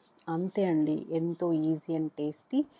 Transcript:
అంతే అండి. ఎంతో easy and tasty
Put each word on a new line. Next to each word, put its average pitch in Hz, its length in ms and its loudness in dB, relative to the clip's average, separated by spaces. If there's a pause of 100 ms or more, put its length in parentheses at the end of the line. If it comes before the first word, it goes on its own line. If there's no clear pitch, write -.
(280)
అంతే 185 380 0
అండి. 156 440 2
ఎంతో 165 440 0
easy 156 460 0
and 156 100 -2 (100)
tasty 156 460 -2 (140)